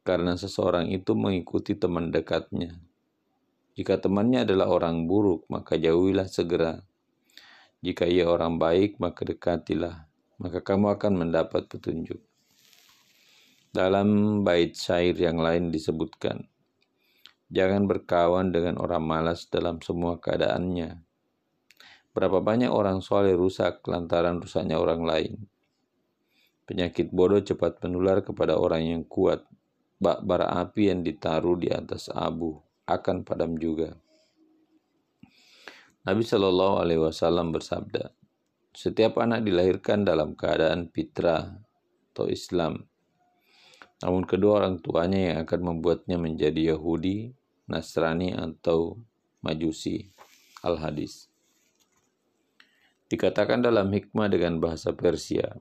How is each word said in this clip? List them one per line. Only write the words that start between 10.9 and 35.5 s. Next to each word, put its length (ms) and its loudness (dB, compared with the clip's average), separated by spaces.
akan 240 0
mendapat 480 -2
petunjuk." 480 -8
Dalam 680 2
bait 320 2
syair 420 0
yang 220 0
lain 320 0
disebutkan, 800 -4
"Jangan 320 2
berkawan 720 2
dengan 240 0
orang 240 -2
malas 480 -2
dalam 320 -2
semua 320 -4
keadaannya. 800 -2
Berapa 260 2
banyak 300 2
orang 320 0
soleh 320 4
rusak 500 0
lantaran 560 0
rusaknya 380 -2
orang 260 0
lain. 260 0
Penyakit 480 -2
bodoh 300 4
cepat 400 -2
menular 400 2
kepada 320 0
orang 260 2
yang 220 -2
kuat." 400 0
Bak 240 0
bara 240 0
api 240 0
yang 160 0
ditaruh 560 0
di 80 -2
atas 400 -6
abu 480 -4
akan 320 0
padam 400 -4
juga. 320 -2